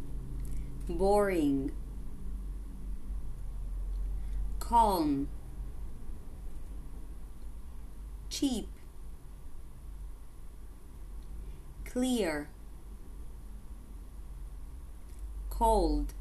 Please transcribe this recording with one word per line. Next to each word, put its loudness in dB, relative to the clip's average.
Boring. 8
Calm. 8
Cheap. 2
Clear. 2
Cold. 6